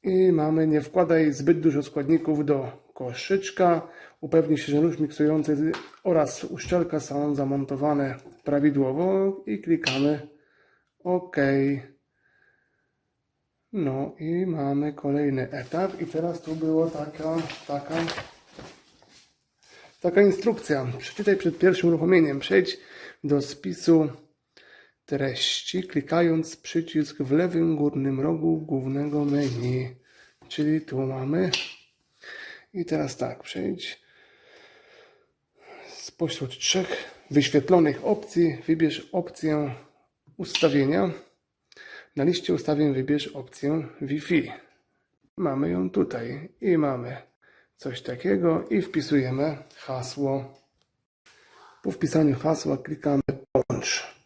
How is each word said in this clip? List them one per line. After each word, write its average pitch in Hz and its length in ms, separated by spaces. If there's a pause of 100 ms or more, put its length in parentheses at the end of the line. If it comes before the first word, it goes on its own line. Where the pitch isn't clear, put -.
I 185 280
mamy, 156 360
nie 151 140
wkładaj 160 520
zbyt 143 260
dużo 147 240
składników 151 600
do 135 380 (100)
koszyczka. 170 920 (340)
Upewnij 151 360
się, - 140
że 147 100
nóż 165 180
miksujący 151 560
z-, 156 220 (260)
oraz 160 400
uszczelka 170 560
są 143 360
zamontowane 139 800 (280)
prawidłowo 151 1000
i 104 140
klikamy 147 680 (760)
OK. 180 320 (2500)
No 139 460
i 170 260
mamy 143 480
kolejny 143 580
etap 156 500
i 165 40
teraz 165 360
tu 160 140
było 160 320
taka, 156 480 (320)
taka, 143 280 (2000)
taka 180 200
instrukcja. 190 680 (100)
Przeczytaj 196 400
przed 170 200
pierwszym 180 320
uruchomieniem. 165 500
Przejdź 190 380 (460)
do 143 180
spisu 165 680 (1000)
treści, 139 800
klikając 160 720
przycisk 156 640
w 135 140
lewym 165 440
górnym 139 440
rogu 160 380
głównego 143 680
menu. 127 720 (520)
Czyli 156 340
tu 139 160
mamy. 135 540 (1200)
I 175 120
teraz 151 320
tak, - 260
przejdź - 580 (1900)
spośród - 720
trzech - 560 (180)
wyświetlonych 147 760
opcji, 165 520 (100)
wybierz 160 440
opcję 151 640 (600)
ustawienia. 160 760 (1040)
Na 139 80
liście 175 300
ustawień 147 400
wybierz 139 340
opcję 143 600 (140)
Wi-Fi. 143 500 (840)
Mamy 147 320
ją 185 200
tutaj 135 600 (120)
i 185 160
mamy 127 400 (580)
coś 127 260
takiego 170 680
i 208 120
wpisujemy 139 760 (180)
hasło. 135 760 (1300)
Po 196 80
wpisaniu 151 440
hasła 147 420
klikamy 147 440 (300)
połącz. - 640 (100)